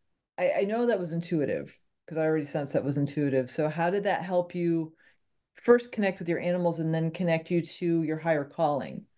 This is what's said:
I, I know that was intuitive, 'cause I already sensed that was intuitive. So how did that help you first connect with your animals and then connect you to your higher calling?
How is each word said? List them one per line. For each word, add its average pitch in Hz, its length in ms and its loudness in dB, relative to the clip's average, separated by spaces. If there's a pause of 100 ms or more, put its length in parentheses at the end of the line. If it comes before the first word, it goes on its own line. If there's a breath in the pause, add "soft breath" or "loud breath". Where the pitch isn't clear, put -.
(380)
I, 180 220 2
I - 40 2
know 220 220 0
that 226 140 2
was 170 120 -4
intuitive, 143 640 -2 (300)
'cause 156 100 -6
I 160 80 2
already 156 200 2
sensed 143 280 -4
that 107 120 2
was 139 120 0
intuitive. 143 540 0
So 151 180 0
how 165 200 0
did 196 160 0
that 185 180 0
help 180 320 -2
you 165 400 0 (600 soft breath)
first 240 360 4
connect 196 280 0
with 170 100 -4
your 165 100 0
animals 175 400 0
and 160 140 0
then 160 180 0
connect 160 400 0
you 175 100 2
to 170 420 -2
your 156 160 -2
higher 156 260 0
calling? 143 600 -2 (120)